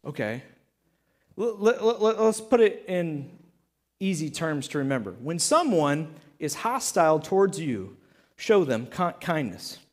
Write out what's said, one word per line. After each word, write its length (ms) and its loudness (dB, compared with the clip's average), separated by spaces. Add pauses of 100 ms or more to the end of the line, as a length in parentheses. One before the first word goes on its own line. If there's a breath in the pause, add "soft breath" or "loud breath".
Okay. 380 -8 (920)
L-, 220 -4
l-, 80 2
l-, 400 2
l-, 180 2
let's 140 2
put 220 4
it 260 2
in 420 -4 (680)
easy 300 -2
terms 400 -4
to 80 -4
remember. 420 -2
When 200 -6
someone 760 2 (220 loud breath)
is 180 -6
hostile 640 2
towards 400 2
you, 380 -6 (380 soft breath)
show 280 2
them 220 -2
ki-, 340 -4
kindness. 600 -4 (140)